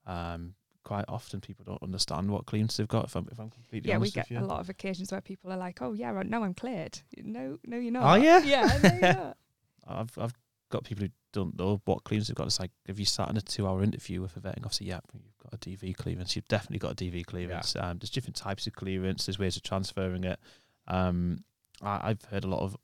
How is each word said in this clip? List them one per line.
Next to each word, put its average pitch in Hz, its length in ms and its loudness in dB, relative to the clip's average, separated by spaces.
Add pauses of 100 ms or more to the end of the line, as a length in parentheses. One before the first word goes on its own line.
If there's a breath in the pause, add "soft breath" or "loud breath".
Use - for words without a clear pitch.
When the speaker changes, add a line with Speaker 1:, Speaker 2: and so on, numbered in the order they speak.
Speaker 1:
Um, 85 480 -8 (380)
quite 104 160 -2
often - 320 -8
people 95 240 -16
don't 95 180 -10
understand 90 480 -2
what 104 160 -2
clearance 110 300 0
they've 107 200 -2
got, 113 100 2
if - 100 -8
I'm, 87 160 -4
if 113 80 -12
I'm 110 100 -12
completely - 380 -8
Speaker 2:
Yeah, - 80 2
we 113 120 4
Speaker 1:
honest 202 80 -4
with - 120 -2
Speaker 2:
get - 100 -6
a - 20 -2
Speaker 1:
you. - 60 -2
Speaker 2:
lot 190 140 -4
of 180 80 -8
occasions 190 440 -6
where 190 100 -4
people 190 300 -12
are 190 40 -4 (100)
like, 180 140 -12
"Oh, 247 140 -4
yeah, 233 160 -4
right, 190 180 -2
now 226 160 0
I'm 185 100 0
cleared." 226 440 -6 (180)
No, 254 480 -8
no, 240 140 -8
you're 240 180 -2
Speaker 3:
Oh, 254 40 -2
Speaker 2:
not. 214 220 10
Speaker 3:
yeah? 330 180 12 (140)
Speaker 2:
Yeah, - 280 6
no, 196 60 12 (120)
you're 180 140 10
Speaker 1:
<laughs> 185 100 0
Speaker 2:
not. - 120 -10 (500)
Speaker 1:
I've, 101 320 -6
I've 117 160 -2 (360)
got - 140 -4
people 101 220 -6
who - 40 -4 (220)
don't 95 260 -2
know 101 280 2
what - 180 2
clearance 107 240 0
they've - 140 -4
got. - 40 -2
It's - 140 0
like, 92 120 -8 (160)
"Have 98 100 -6
you 101 80 0
sat - 240 0
in 110 80 -2
a - 20 2
two-hour 95 420 0
interview 98 380 -2
with 95 160 -8
a - 40 -10
vetting 95 260 -8
officer?" 104 180 -4
"Yeah, 92 160 -6 (140)
you've 104 280 -20
got - 120 -14
a - 20 -10
D 95 200 -10
V 95 180 -6
clearance. 90 420 -4
You've - 200 -8
definitely 98 300 -4
got - 60 -4
a - 100 -6
D 92 80 -2
V 87 140 -6
clearance." 87 500 -6
Speaker 3:
Yeah. - 160 -2
Speaker 1:
Um, 87 80 -6
there's - 120 -10
different - 260 -6
types - 300 -6
of 107 80 -8
clearance. 95 520 -2
There's 98 120 -4
ways 95 180 0
of - 60 -10
transferring 95 600 -2
it. 90 140 -2 (500 soft breath)
Um, 87 560 0 (360)
I, 101 300 -2
I've 107 200 -2
heard 98 140 -4
a 95 40 -4
lot 104 120 0
of 98 240 -4